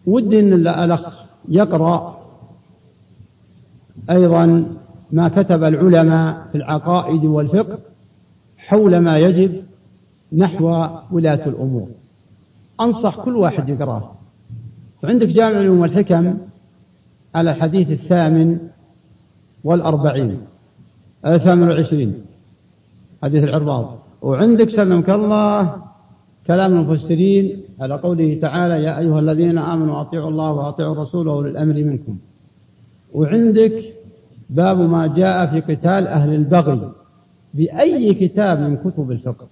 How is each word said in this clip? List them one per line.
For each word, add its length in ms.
ودي 340
أن 120
الأخ 600
يقرأ 720
أيضا 560
ما 160
كتب 360
العلماء 880
في 60
العقائد 680
والفقه 540
حول 400
ما 200
يجب 440
نحو 540
ولاة 380
الأمور. 400
أنصح 400
كل 160
واحد 320
يقرأه. 440
فعندك 240
جامع 240
العلوم 280
والحكم 600
على 160
الحديث 400
الثامن 680
والأربعين، 760
الثامن 420
والعشرين، 460
حديث 220
العرباض. 540
وعندك 480
سلمك 400
الله 680
كلام 260
المفسرين 920
على 140
قوله 480
تعالى: 420
"يا 140
أيها 220
الذين 380
آمنوا 420
أطيعوا 300
الله 220
وأطيعوا 400
الرسول 360
وأولي 220
الأمر 240
منكم". 440
وعندك 840
باب 280
ما 280
جاء 400
في 140
قتال 460
أهل 280
البغي. 580
بأي 600
كتاب 460
من 160
كتب 340
الفقه 420